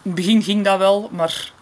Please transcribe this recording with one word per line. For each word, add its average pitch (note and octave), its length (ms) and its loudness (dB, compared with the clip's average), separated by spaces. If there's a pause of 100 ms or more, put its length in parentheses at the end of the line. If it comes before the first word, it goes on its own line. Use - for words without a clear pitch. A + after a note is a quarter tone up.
het F#3 120 -6
begin F#3+ 280 2
ging G3+ 220 -2
dat G3 140 2
wel, G3+ 340 2
maar E3 500 -4